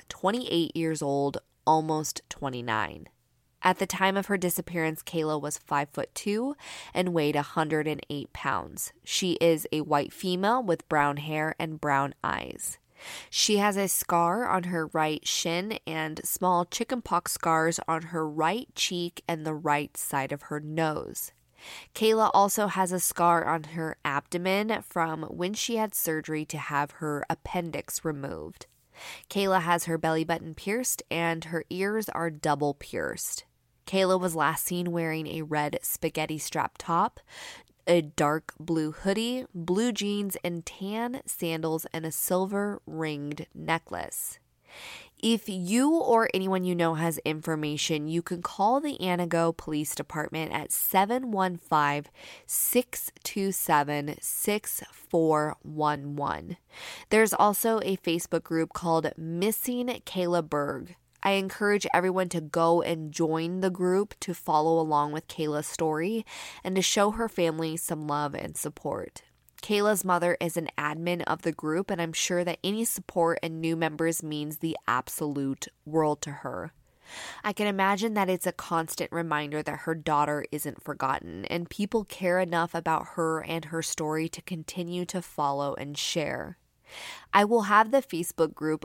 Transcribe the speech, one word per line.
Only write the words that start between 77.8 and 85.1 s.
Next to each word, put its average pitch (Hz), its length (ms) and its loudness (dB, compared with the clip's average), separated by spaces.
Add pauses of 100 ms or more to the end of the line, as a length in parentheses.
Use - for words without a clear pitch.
that 196 140 4
it's 185 160 0
a 180 60 2
constant - 640 -4
reminder 151 500 -2
that 147 160 -6
her 165 160 -2
daughter 147 560 0
isn't 147 320 -6
forgotten, 117 640 -4
and 170 240 -4
people 208 340 -2
care 185 380 0
enough 170 340 0
about 165 380 0
her 160 260 0
and 165 240 -4
her 165 180 -4
story 160 460 -2
to 165 140 -10
continue 175 640 -6
to 180 160 -4